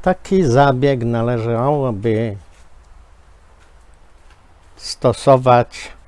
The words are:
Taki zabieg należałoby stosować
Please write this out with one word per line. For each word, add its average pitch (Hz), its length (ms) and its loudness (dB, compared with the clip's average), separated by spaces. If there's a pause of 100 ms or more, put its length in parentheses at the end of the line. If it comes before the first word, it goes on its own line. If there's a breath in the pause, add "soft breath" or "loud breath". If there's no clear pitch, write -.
Taki 190 420 0
zabieg 135 600 2
należałoby 117 1300 -2 (2500)
stosować 127 1160 0 (160)